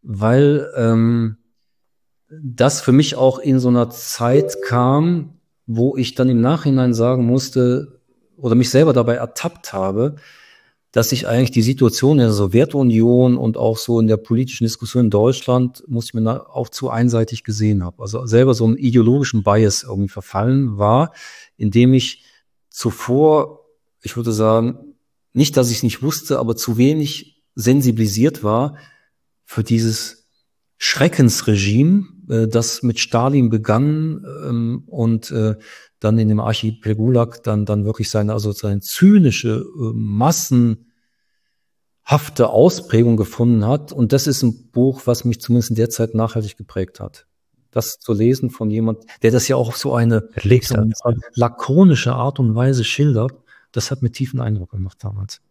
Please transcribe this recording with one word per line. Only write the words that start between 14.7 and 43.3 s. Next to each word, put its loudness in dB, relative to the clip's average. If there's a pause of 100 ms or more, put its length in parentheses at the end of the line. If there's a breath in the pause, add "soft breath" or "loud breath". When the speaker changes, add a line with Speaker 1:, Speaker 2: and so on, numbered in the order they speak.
Speaker 1:
in 2
Deutschland, 0
muss -6
ich -16
mir -4
na-, -4
auch -8
zu -8
einseitig -2
gesehen 0
habe. -10
Also -10
selber 4
so 0
einen 2
ideologischen 2
Bias 2
irgendwie -4
verfallen -4
war, 2 (460 loud breath)
indem 4
ich -2 (460 soft breath)
zuvor, 0 (360)
ich -14
würde -4
sagen, 0 (380)
nicht, 0
dass 2
ich -4
es -6
nicht -2
wusste, -4
aber -4
zu -6
wenig -2 (100)
sensibilisiert 0
war -2 (680 loud breath)
für -6
dieses -4 (500)
Schreckensregime, 2 (240)
äh, -2
das -2
mit -2
Stalin 0
begann, -2 (240)
ähm, -4
und, -2
äh, -2 (440 loud breath)
dann 2
in 2
dem 2
Archipel -4
Gulag 0
dann, -2
dann -2
wirklich -4
seine, -2
also -4
seine -4
zynische, 2
äh, -8
massenhafte 0 (1500)
Ausprägung 2
gefunden 0